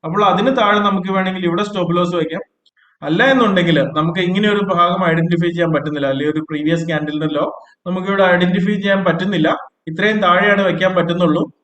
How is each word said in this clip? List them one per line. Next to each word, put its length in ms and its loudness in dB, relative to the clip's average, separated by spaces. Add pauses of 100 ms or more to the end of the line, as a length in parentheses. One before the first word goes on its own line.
അപ്പോൾ 160 0 (100)
അതിന് 280 2
താഴെ 200 2 (100)
നമുക്ക് 280 -2
വേണമെങ്കിൽ 320 -2
ഇവിടെ 200 -2
സ്റ്റോപ്പ് 280 -2
ലോസ് 220 0
വയ്ക്കാം. 240 -4 (640)
അല്ല 160 2 (100)
എന്നുണ്ടെങ്കിൽ 440 2 (200)
നമുക്ക് 300 0
ഇങ്ങനെ 260 0
ഒരു 80 0 (120)
ഭാഗം 360 2
ഐഡന്റിഫൈ 460 0
ചെയ്യാൻ 200 0
പറ്റുന്നില്ല, 360 -2
അല്ലെങ്കിൽ 220 -2
ഒരു 160 -2
പ്രീവിയസ് 400 -2
ക്യാൻഡിലിന്റെ 460 -4
ലോ 80 0 (440)
നമുക്ക് 240 -4
ഇവിടെ 120 2 (120)
ഐഡന്റിഫൈ 480 0
ചെയ്യാൻ 240 0
പറ്റുന്നില്ല, 420 0 (400)
ഇത്രയും 360 -2
താഴെയാണ് 440 4
വെക്കാൻ 280 0
പറ്റുന്നുള്ളൂ. 460 0 (200)